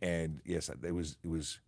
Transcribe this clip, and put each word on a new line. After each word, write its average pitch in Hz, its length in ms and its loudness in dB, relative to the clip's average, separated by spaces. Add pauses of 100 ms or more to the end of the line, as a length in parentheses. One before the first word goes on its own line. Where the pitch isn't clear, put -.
And 82 440 2
yes, 85 240 0
it - 260 -2
was, 80 300 0
it 85 40 -4
was 80 400 -2